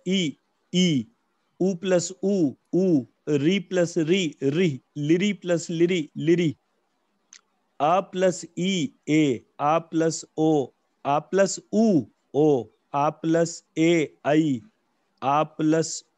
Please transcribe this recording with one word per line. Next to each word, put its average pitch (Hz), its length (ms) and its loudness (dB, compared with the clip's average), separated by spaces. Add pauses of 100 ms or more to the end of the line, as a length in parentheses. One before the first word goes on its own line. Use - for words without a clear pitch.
ई, 180 280 -2 (360)
ई, 170 340 2 (540)
उ 190 140 0
प्लस 180 360 -2
उ, 190 220 -4 (420)
उ, 170 300 2 (240)
री 151 300 2
प्लस 180 400 -2
री, 170 260 0 (180)
री, 139 380 0 (160)
लिरी 170 360 0
प्लस 175 380 -4
लिरी, 170 460 0
लिरी, 165 380 0 (1300)
आ 165 200 2
प्लस 185 440 -2 (140)
ई, 175 340 -2 (160)
ए, 147 360 2 (160)
आ 151 180 0
प्लस 165 460 -4 (140)
ओ, 156 100 2 (560)
आ 143 140 0
प्लस 185 400 0 (140)
उ, 214 120 2 (500)
ओ, 143 300 2 (300)
आ 143 160 0
प्लस 165 520 -2 (160)
ए, 160 120 2 (360)
आई, 147 340 2 (640)
आ 143 200 0
प्लस 156 640 -2 (140)